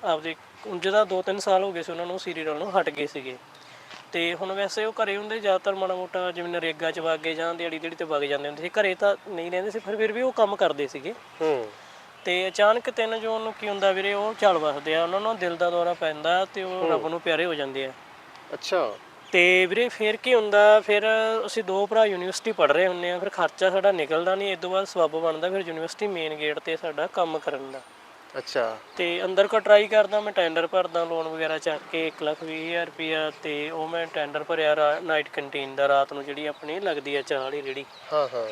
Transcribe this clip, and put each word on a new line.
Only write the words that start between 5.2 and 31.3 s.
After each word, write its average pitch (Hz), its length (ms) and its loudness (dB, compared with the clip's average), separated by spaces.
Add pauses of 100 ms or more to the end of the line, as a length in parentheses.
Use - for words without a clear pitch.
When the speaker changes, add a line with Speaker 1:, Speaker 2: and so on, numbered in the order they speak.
Speaker 1:
ਜ਼ਿਆਦਾਤਰ, 196 360 2
ਮਾੜਾ 185 200 -2
ਮੋਟਾ 180 360 -4
ਜਿਵੇਂ 175 180 -6
ਨਰੇਗਾ 165 420 -2
'ਚ 160 80 -6
ਵਗ 160 200 0
ਗਏ 160 140 -2
ਜਾਂ 165 220 -2
ਦਿਹਾੜੀ 165 240 -6
ਦਿਹੜੀ 165 160 -8
'ਤੇ 170 100 -6
ਵਗ 151 160 0
ਜਾਂਦੇ 143 260 -2
ਹੁੰਦੇ 147 140 -8
ਸੀ। 175 80 -6
ਘਰੇ 196 260 2
ਤਾਂ 202 200 2 (120)
ਨਹੀਂ 175 240 -6
ਰਹਿੰਦੇ 190 200 -2
ਸੀ, 220 80 -6
ਪਰ 208 160 -6
ਫਿਰ 214 160 0
ਵੀ 233 100 -4
ਉਹ 262 100 2
ਕੰਮ 208 240 2
ਕਰਦੇ 147 320 0
ਸੀਗੇ। 135 260 -10 (280)
Speaker 2:
ਹੂੰ। 143 240 2 (600)
Speaker 1:
ਤੇ 180 220 0
ਅਚਾਨਕ 220 420 4
ਤਿੰਨ 226 300 -2
ਜੂਨ 220 220 -4
ਨੂੰ 220 200 -6
ਕੀ 214 80 -6
ਹੁੰਦਾ 196 220 2
ਵੀਰੇ, 190 220 0
ਉਹ 208 200 -2
ਝੜ 196 240 4
ਵੱਸਦੇ 151 380 -2
ਆ, 165 80 2
ਉਹਨਾਂ 180 160 0
ਨੂੰ 220 180 -2
ਦਿਲ 175 180 -2
ਦਾ 175 140 2
ਦੌਰਾ 175 240 0
ਪੈਂਦਾ 165 600 0
ਤੇ 196 100 -6
ਉਹ 185 180 -4
Speaker 2:
ਹੂੰ। 165 80 0
Speaker 1:
ਰੱਬ 160 180 0
ਨੂੰ 165 140 -4
ਪਿਆਰੇ 165 240 0
ਹੋ 170 80 -2
ਜਾਂਦੇ 135 320 -4
ਆ। 131 60 -8 (600)
Speaker 2:
ਅੱਛਾ। 143 420 -2 (360)
Speaker 1:
ਤੇ 185 340 6
ਵੀਰੇ 220 240 0
ਫਿਰ 214 260 -2
ਕੀ 247 180 0
ਹੁੰਦਾ, 214 460 8
ਫਿਰ 208 240 2 (420)
ਅਸੀਂ 214 180 -4
ਦੋ 190 220 0
ਭਰਾ 220 200 6
ਯੂਨੀਵਰਸਿਟੀ 185 460 -2
ਪੜ੍ਹ 147 220 6
ਰਹੇ 180 140 6
ਹੁੰਦੇ 175 240 -2
ਆ, 180 80 -2
ਫਿਰ 196 100 -2
ਖਰਚਾ 185 400 2
ਸਾਡਾ 190 220 4
ਨਿਕਲਦਾ 170 440 0
ਨਹੀਂ। 196 160 -2
ਇਹ 180 60 -4
ਤੋਂ 180 120 -8
ਬਾਅਦ 190 160 0
ਸਬੱਬ 165 260 0
ਬਣਦਾ 160 380 -2
ਫਿਰ 190 180 -2
ਯੂਨੀਵਰਸਿਟੀ 165 400 -6
ਮੇਨ 160 280 -4
ਗੇਟ 151 220 -4
'ਤੇ 160 200 -4
ਸਾਡਾ 156 300 -4
ਕੰਮ 165 320 -2
ਕਰਨ 135 320 -6
ਦਾ। 135 100 -12 (560)
Speaker 2:
ਅੱਛਾ। 113 400 -2 (200)
Speaker 1:
ਤੇ 175 280 -2
ਅੰਦਰ 190 220 4
ਕੋ 220 120 2
ਟਰਾਈ 208 280 8
ਕਰਦਾ 208 320 4
ਮੈਂ, 208 120 -4
ਟੈਂਡਰ 165 360 0
ਭਰਦਾ 175 360 0
ਲੋਨ 165 240 -2
ਵਗੈਰਾ 160 300 -2